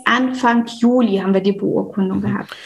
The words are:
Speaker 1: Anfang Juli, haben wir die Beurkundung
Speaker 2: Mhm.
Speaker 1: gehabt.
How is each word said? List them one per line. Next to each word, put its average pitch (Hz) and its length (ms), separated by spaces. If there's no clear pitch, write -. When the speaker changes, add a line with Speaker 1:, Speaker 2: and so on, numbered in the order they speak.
Speaker 1:
Anfang 240 600
Juli, 233 380
haben 190 160
wir 196 60
die 202 120
Beurkundung 196 680
Speaker 2:
Mhm. - 20
Speaker 1:
gehabt. 202 440